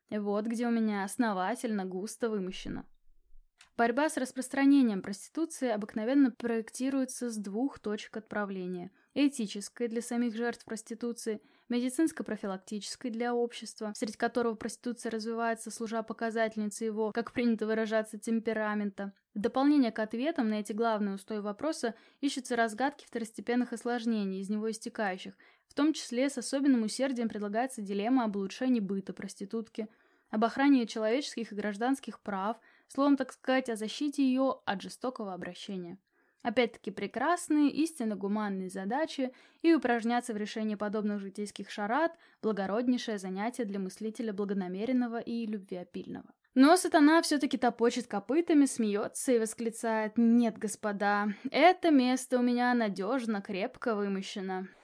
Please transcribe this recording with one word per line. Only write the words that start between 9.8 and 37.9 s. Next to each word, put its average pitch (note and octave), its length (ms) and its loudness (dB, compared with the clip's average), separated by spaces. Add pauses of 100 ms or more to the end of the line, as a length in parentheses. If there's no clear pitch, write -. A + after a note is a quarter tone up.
для A3+ 120 -4
самих A#3+ 340 -2
жертв A#3 300 -4
проституции, A3+ 800 -6 (260)
медицинско-профилактической A#3 1400 -2
для A#3+ 240 -2
общества, A#3 600 -4
среди A3 220 -6
которого A#3 380 0
проституция A#3 560 -6
развивается, A3+ 600 -4
служа A3+ 320 -6
показательницей A3 840 -2
его, G#3+ 260 -2
как A3+ 200 -4
принято A3+ 340 2
выражаться, A3 520 0
темперамента. G#3+ 960 -2 (220)
В G3+ 60 -6
дополнение C4 520 4
к - 60 -8
ответам A#3 500 -2
на G#3+ 120 0
эти G#3 120 -6
главные G#3 440 0
устои G#3 220 -8
вопроса G#3 560 -4 (260)
ищутся C4 360 -2
разгадки A3+ 480 0
второстепенных A#3+ 720 -4
осложнений, A3+ 680 -2
из F#3+ 80 -8
него G#3+ 220 -2
истекающих. G3+ 640 -6 (340)
В - 60 -20
том D4+ 180 4
числе C4 380 0
с - 80 -8
особенным C4 440 4
усердием A#3+ 460 -2
предлагается G#3+ 540 -4
дилемма G#3 420 2
об G#3 120 -2
улучшении A#3 440 0
быта G3 320 -4
проститутки, G#3+ 760 -8 (400)
об A3 160 0
охране C4 420 6
человеческих A3+ 640 -2
и - 20 -12
гражданских G#3+ 640 -2
прав, G3+ 380 -4 (300)
словом, C#4 280 4
так B3+ 160 -4
сказать, C4 380 0
о A3+ 60 -2
защите C#4 460 -2
ее C4 440 2
от G3 160 -2
жестокого G#3 500 -8
обращения. F3+ 640 -10 (440)
Опять-таки A#3 500 0
прекрасные, D4 800 2
истинно B3 440 -2